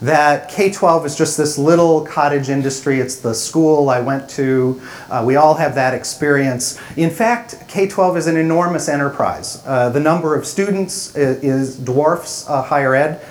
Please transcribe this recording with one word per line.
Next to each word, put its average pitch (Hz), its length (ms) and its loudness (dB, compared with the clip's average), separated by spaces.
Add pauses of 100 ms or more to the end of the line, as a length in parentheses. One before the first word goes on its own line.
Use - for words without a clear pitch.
that 147 480 2
K 196 220 0
twelve 165 340 2
is 147 100 -6
just 156 220 0
this 151 220 -2
little 165 480 4
cottage 143 420 0
industry. 135 500 -2
It's 127 180 -4
the 113 180 -4
school 151 560 2
I 123 100 2
went 135 300 -4
to. 131 500 0 (300)
Uh, 120 160 -2
we 131 100 2
all 156 180 6
have 151 200 0
that 135 180 2
experience. 135 840 -2 (180)
In 165 140 2
fact, 233 580 -4
K 196 200 0
twelve 180 280 2
is 160 100 -2
an 165 120 0
enormous 160 500 0
enterprise. 139 800 -4
Uh, 123 240 0
the 139 100 0
number 156 340 0
of - 120 -4
students 196 720 -4
i-, 151 40 -2
is, 131 560 0
dwarfs, 139 720 -2
uh, 139 140 -2
higher 135 320 0
ed, 156 260 0 (100)